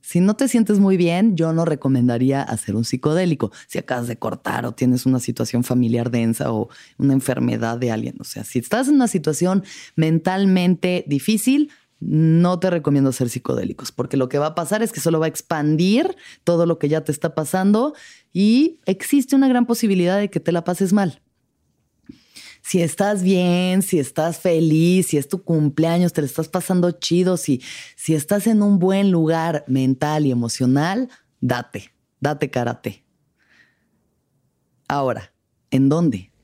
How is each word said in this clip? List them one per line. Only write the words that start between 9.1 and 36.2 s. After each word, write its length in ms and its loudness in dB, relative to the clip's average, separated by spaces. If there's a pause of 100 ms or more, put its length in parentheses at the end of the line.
mentalmente 1120 0
difícil, 640 0 (300)
no 580 2
te 100 0
recomiendo 420 2
hacer 180 -2
psicodélicos, 640 -6
porque 240 -4
lo 100 0
que 100 -4
va 100 0
a 80 -6
pasar 280 -2
es 80 -4
que 80 -12
solo 220 0
va 60 0
a 20 -2
expandir 880 0 (260)
todo 220 2
lo 120 0
que 120 -2
ya 160 -2
te 80 -4
está 200 -4
pasando 600 0 (400)
y 520 2
existe 480 0
una 140 4
gran 180 2
posibilidad 520 0
de 120 -2
que 120 -4
te 100 -2
la 140 -2
pases 260 0
mal. 300 0 (1400)
Si 160 -2
estás 440 -2
bien, 580 2
si 160 0
estás 400 -2
feliz, 720 2
si 100 0
es 100 -2
tu 160 -6
cumpleaños, 680 0
te 80 -2
lo 60 -4
estás 200 -6
pasando 440 0
chido, 440 0
si, 240 -2 (360)
si 180 -2
estás 320 -2
en 160 4
un 160 4
buen 320 2
lugar 580 0
mental 600 0
y 40 2
emocional, 800 0 (300)
date, 520 -6 (280)
date 320 -2
karate. 520 -6 (1800)
Ahora, 460 -4 (380)
¿en 180 4
dónde? 420 -2 (120)